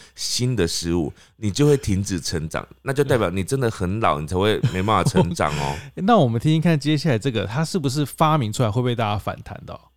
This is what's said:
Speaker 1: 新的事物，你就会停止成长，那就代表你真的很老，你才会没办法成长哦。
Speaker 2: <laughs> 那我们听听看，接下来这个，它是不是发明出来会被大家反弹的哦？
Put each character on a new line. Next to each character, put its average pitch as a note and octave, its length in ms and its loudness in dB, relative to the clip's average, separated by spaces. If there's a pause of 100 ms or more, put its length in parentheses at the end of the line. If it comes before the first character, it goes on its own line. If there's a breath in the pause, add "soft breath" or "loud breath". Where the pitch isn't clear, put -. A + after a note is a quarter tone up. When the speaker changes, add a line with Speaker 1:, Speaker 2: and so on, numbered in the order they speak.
(160 loud breath)
Speaker 1:
新 B2 400 -2
的 G2 100 4
事 E2+ 280 -2
物， E2+ 180 0 (240 soft breath)
你 G#2+ 160 -2
就 C#3+ 160 4
会 D3 80 6
停 G2+ 260 0
止 G2 200 -4
成 D#2+ 260 -6
长， - 180 -6 (180)
那 C3+ 100 -4
就 C#3+ 100 2
代 C#3 140 2
表 G2+ 120 2
你 F#2+ 140 -2
真 C3+ 160 -2
的 B2 100 0
很 G2 300 -2
老， E2 220 2
你 D#2 40 -6
才 F2 120 -4
会 G2+ 200 2 (140)
没 F#2 100 -2
办 F#2+ 40 -2
法 G#2 180 2
成 F2 320 0
长 D#2+ 240 0
哦。 C#2+ 160 -2 (120)
Speaker 2:
<laughs> - 80 -20
那 G#3 220 4
我 D#3+ 80 6
们 A#2 140 0
听 D3 100 2
听 D#3+ 120 4
看， D#3+ 180 4
接 D3 180 0
下 D#3+ 120 0
来 A#2 100 2
这 C#3 100 -2
个， G#2+ 160 -2
它 B2 200 -2
是 G3 120 -4
不 C#3 120 0
是 C#3 160 0
发 D#3 320 2
明 A2 160 0
出 C3 100 0
来 G#2+ 80 2
会 B2+ 100 0
被 B2 140 0
大 A#2 80 -2
家 G#2 160 0
反 - 240 -6
弹 - 220 -14
的 E2+ 80 -14
哦？ - 80 -16 (160)